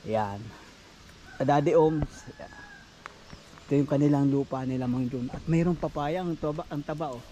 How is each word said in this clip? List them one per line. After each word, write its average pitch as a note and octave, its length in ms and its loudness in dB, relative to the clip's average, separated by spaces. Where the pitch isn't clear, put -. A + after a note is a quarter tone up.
Yan. G#2+ 600 -4
Daddy C#3+ 400 4
Oms. D#3 480 2
Ito - 100 -2
yung C#3+ 140 2
kanilang C#3+ 420 4
lupa C3+ 320 -2
ni B2+ 160 -2
Lamang B2 320 -2
Jun. B2+ 160 -6
At - 160 -10
mayroong E3 320 2
papaya. D#3 480 -2
Ang E3 160 -4
taba, D#3 320 -4
ang D3 80 -4
taba, D3+ 320 -6
oh. A#2+ 200 -12